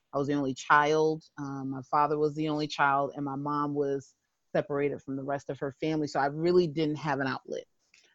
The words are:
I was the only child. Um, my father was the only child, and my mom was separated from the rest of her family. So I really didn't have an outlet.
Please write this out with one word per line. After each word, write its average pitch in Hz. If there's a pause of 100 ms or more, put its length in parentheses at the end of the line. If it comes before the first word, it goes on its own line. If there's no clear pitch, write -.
(120)
I 139
was 143
the 143
only 139
child. 156 (140)
Um, 139
my 135
father 151
was 151
the 156
only 151
child, 139
and 143
my 135
mom 143
was 139 (400)
separated 143
from 135
the 135
rest 139
of 139
her 139
family. 156
So 143
I 139
really 170
didn't 151
have 139
an 139
outlet. - (500)